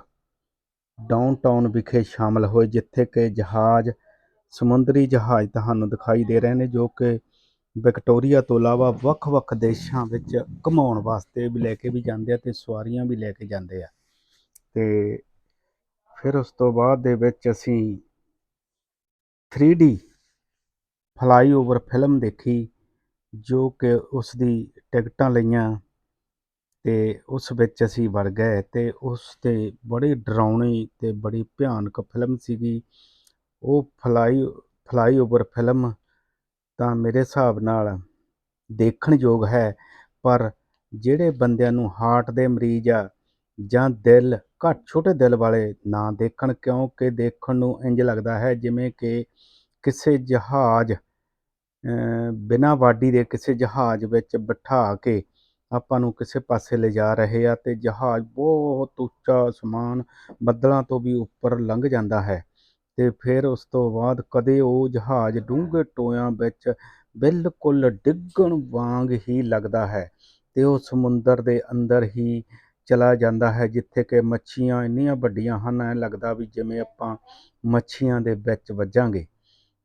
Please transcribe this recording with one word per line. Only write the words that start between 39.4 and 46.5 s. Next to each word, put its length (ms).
ਹੈ, 300
ਪਰ 300
ਜਿਹੜੇ 380
ਬੰਦਿਆਂ 400
ਨੂੰ 300
ਹਾਰਟ 300
ਦੇ 160
ਮਰੀਜ਼ 420
ਆ 200
ਜਾਂ 240
ਦਿਲ 480
ਘੱਟ, 480
ਛੋਟੇ 280
ਦਿਲ 220
ਵਾਲੇ 400
ਨਾ 240
ਦੇਖਣ, 420